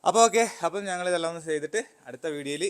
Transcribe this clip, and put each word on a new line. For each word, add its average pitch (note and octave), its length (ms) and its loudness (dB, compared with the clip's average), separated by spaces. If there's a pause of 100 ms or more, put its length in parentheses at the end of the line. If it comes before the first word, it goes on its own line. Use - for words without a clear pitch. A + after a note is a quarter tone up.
അപ്പോൾ A3 200 6
ഓക്കെ, A3+ 160 4 (220)
അപ്പം F3 160 -2 (100)
ഞങ്ങളിതെല്ലാം F3+ 420 -2
ഒന്ന് E3 160 -12
ചെയ്തിട്ട് D3+ 320 -4 (260)
അടുത്ത B2+ 200 -10 (100)
വീഡിയോയിൽ C#3+ 320 -6